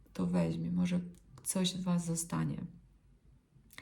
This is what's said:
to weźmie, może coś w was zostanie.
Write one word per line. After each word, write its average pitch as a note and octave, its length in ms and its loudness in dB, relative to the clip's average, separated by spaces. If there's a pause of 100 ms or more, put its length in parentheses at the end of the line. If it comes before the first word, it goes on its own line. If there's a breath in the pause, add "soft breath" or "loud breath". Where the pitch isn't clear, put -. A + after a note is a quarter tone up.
(140)
to F2+ 140 0
weźmie, E2 440 2
może F3 280 2 (440)
coś F#3 300 0
w F#3 100 -6
was F3 220 2
zostanie. D#3+ 520 -2 (1200 loud breath)